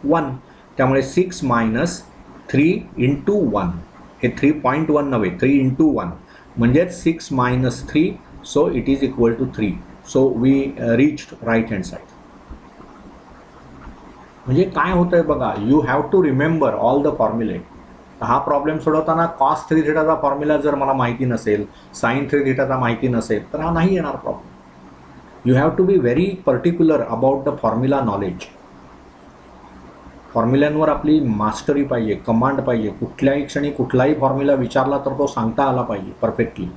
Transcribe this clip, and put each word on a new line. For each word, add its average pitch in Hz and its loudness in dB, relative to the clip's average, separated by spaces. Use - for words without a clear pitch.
वन. 147 0
त्यामुळे 135 2
सिक्स 180 -2
मायनस 120 0
थ्री 143 2
into 139 0
वन, 92 0
हे 120 0
थ्री 143 4
पॉइंट 147 -2
वन 147 2
नव्हे, 107 0
थ्री 135 2
into 135 2
वन, 90 -4
म्हणजेच 139 2
सिक्स 160 -2
मायनस 127 0
थ्री, 185 0
so 147 4
it 135 -2
is 135 0
equal 113 2
to 131 -2
three. 101 -2
So 131 4
we, 135 4
uh, 117 0
reached 147 0
right 113 0
hand 92 -6
side. - -18
म्हणजे 135 2
काय 175 -2
होतंय 175 2
बघा, 127 0
you 147 6
have 135 0
to 190 6
remember 143 2
all 143 2
the 143 0
formulae. 107 -2
हा 117 0
प्रॉब्लेम 147 -2
सोडवताना 165 0
cos - 0
थ्री 160 2
theta-चा 156 2
फॉर्म्युला 147 0
जर 143 0
मला 135 0
माहिती 123 -2
नसेल, 107 0
sine 135 -2
थ्री 143 2
theta-चा 131 0
माहिती 120 -2
नसेल, 113 -2
तर 147 -6
हा 165 -2
नाही 170 2
येणार 151 -4
प्रॉब्लेम. - -10
You 123 4
have 156 2
to 185 4
be 196 4
very 147 2
particular 156 2
about 131 0
the 143 0
formula 127 2
knowledge. 98 -4
फॉर्म्युल्यांवर 147 2
आपली 151 2
मास्टरी 117 -2
पाहिजे, 117 -2
कमांड 127 2
पाहिजे, 117 -2
कुठल्याही 135 -2
क्षणी 143 -4
कुठलाही 131 0
फॉर्म्युला 139 2
विचारला 135 0
तर 135 -4
तो 139 0
सांगता 117 -2
आला 127 0
पाहिजे 98 -6
perfectly. 110 -4